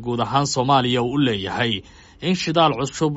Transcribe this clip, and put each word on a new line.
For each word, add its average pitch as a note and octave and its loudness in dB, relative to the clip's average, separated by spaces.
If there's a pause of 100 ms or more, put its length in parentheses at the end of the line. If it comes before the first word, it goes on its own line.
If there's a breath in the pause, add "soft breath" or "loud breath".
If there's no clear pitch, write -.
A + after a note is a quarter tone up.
guud A#2+ -2
ahaan B2+ 0
Soomaaliya B2 2
uu B2 -2
u C#3+ 0
leeyahay A2 0 (480 loud breath)
in F3 0
shidaal E3 2
cusub C#3+ -2